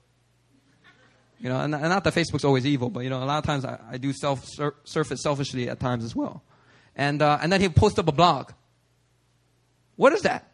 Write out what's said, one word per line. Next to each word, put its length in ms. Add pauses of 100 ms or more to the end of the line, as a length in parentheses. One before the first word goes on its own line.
(1400)
You 120
know, 100
and, 140
and 160
not 140
that 100
Facebook's 300
always 200
evil, 240
but, 120
you 100
know, 120
a 40
lot 100
of 80
times 220
I, 120 (120)
I 80
do 160
self-, 320
sur-, 280 (100)
surf 280
it 60
selfishly 500
at 100
times 240
as 140
well. 260 (540)
And, 240
uh, 220
and 100
then 80
he'll 100
post 280
up 100
a 40
blog. 400 (1400)
What 180
is 80
that? 320